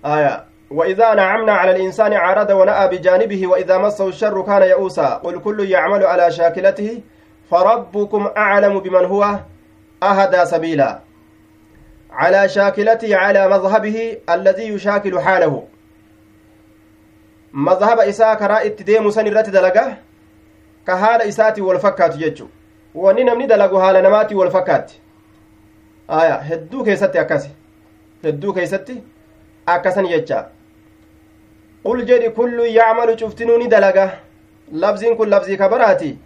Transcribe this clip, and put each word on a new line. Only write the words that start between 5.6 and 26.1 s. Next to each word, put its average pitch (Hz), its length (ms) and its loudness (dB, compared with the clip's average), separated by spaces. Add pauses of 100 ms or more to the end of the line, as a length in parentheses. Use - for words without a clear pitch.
يعمل 190 320 0
على 175 280 2
شاكلته 190 680 -2 (500)
فربكم 202 880 0
أعلم 202 420 2
بمن 180 260 0
هو 202 340 -2 (640)
أهدى 190 420 2
سبيلا. 160 540 -2 (1120)
على 185 380 2
شاكلته، 208 680 0
على 196 320 2
مذهبه 214 720 0 (120)
الذي 190 340 0
يشاكل 202 560 -4
حاله. 160 440 0 (1900)
مذهب 190 460 2
إساء 220 360 2
كرا 214 280 0
itti 208 200 -6
deemu 208 280 2
san 214 160 -2
irratti 214 240 0
dalaga, 196 460 2 (880)
ka 185 120 -4
haala 226 280 0
isaatiin 208 400 -2
wal 185 140 0
fakkaatu 180 380 0
jechu. 156 320 -8 (460)
Wanni 196 280 2
namni 247 240 0
dalagu 196 300 2
haala 190 240 4
namaatiin 208 360 2
wal 185 140 0
fakkaatti. - 480 -2 (1080)
Aya, 156 320 0